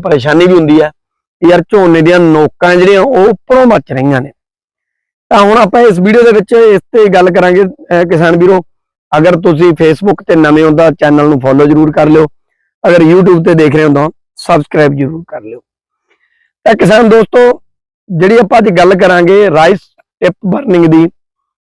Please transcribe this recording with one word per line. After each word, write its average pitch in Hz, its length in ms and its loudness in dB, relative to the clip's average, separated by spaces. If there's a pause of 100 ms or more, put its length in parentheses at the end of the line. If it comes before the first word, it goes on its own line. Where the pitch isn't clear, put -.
ਪਰੇਸ਼ਾਨੀ 151 440 -2
ਵੀ 180 60 2
ਹੁੰਦੀ 156 280 2
ਹੈ 151 80 -4
ਕਿ - 600 -8
ਯਾਰ 175 200 0
ਝੋਨੇ 175 320 2
ਦੀਆਂ 175 180 2
ਨੋਕਾਂ 165 560 0
ਜਿਹੜੀਆਂ 190 260 2
ਉਹ 220 280 0
ਉੱਪਰੋਂ 254 360 0
ਮੱਚ 196 260 -2
ਰਹੀਆਂ 135 300 -4
ਨੇ। 117 100 -12 (1000)
ਤਾਂ 214 100 2
ਹੁਣ 208 160 2
ਆਪਾਂ 240 240 0
ਇਸ 208 180 2
ਵੀਡੀਓ 220 240 2
ਦੇ 233 80 4
ਵਿੱਚ 202 220 -2
ਇਸ 220 280 2 (100)
ਤੇ 220 220 2
ਗੱਲ 185 160 2
ਕਰਾਂਗੇ, 180 340 0
ਅਹ, 175 400 -4
ਕਿਸਾਨ 170 340 -2
ਵੀਰੋ, 185 220 0 (520)
ਅਗਰ 165 300 0
ਤੁਸੀਂ 175 300 0 (100)
Facebook 165 460 -2
ਤੇ 175 80 0
ਨਵੇਂ 156 280 0
ਹੋ 156 140 0
ਤਾਂ 160 140 2
ਚੈਨਲ 147 380 0
ਨੂੰ 147 120 -2
ਫਾਲੋ 135 240 0
ਜ਼ਰੂਰ 151 260 0
ਕਰ 151 180 0
ਲਿਓ, 156 180 2 (560)
ਅਗਰ 175 180 2
YouTube 170 420 2
ਤੇ 175 100 0
ਦੇਖ 156 220 0
ਰਹੇ 156 80 0
ਹੋ 147 100 0
ਤਾਂ 147 160 -2 (280)
ਸਬਸਕ੍ਰਾਈਬ 147 600 -2
ਜ਼ਰੂਰ 156 300 -8
ਕਰ 127 140 -16
ਲਿਓ। 113 180 -18 (1080)
ਤਾਂ 220 100 0
ਕਿਸਾਨ 214 340 0
ਦੋਸਤੋ, 226 300 0 (680)
ਜਿਹੜੀ 190 280 0
ਆਪਾਂ 240 200 0
ਅੱਜ 220 120 0
ਗੱਲ 180 260 2
ਕਰਾਂਗੇ 185 540 0
ਰਾਈਸ 160 300 0 (420)
ਟਿਪ 175 140 -2 (100)
ਬਰਨਿੰਗ 190 400 -2
ਦੀ, 160 240 2 (640)